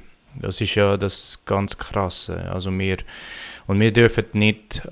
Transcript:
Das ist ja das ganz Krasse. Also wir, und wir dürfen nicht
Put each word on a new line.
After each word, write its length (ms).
Das 260
ist 140
ja 220
das 500
ganz 320
Krasse. 720
Also 260
wir, 220
und 140
wir 120
dürfen 400
nicht 600